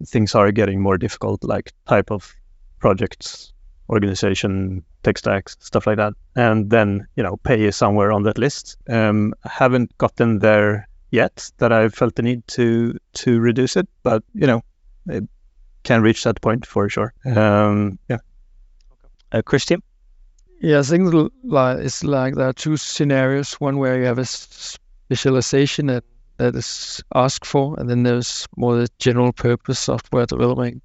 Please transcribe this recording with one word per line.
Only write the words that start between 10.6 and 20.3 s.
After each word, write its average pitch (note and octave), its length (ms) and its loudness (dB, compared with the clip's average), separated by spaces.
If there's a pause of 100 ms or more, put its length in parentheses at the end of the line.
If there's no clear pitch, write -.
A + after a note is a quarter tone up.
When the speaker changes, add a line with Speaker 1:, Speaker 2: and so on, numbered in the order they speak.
Speaker 1:
yet - 460 -2
that A#2 140 2
I A2+ 180 4
felt A2+ 260 -2
the A#2+ 60 -4
need A#2+ 260 -2
to, A#2 480 0 (180)
to A#2 260 2
reduce A#2+ 360 2
it, - 100 0 (160)
but, A2 220 0 (100)
you F#3 120 0
know, A#2+ 160 2 (440)
it A2+ 180 -6 (600)
can A2+ 180 4
reach A2 220 4
that A2+ 160 0
point A2+ 260 -2
for G2+ 220 -2
sure. G#2+ 240 -4 (120)
Um, G#2 760 2 (100)
yeah. A#2+ 100 -4 (1120)
Speaker 2:
Uh, A2+ 120 -2
Christian? E3 400 -2 (800)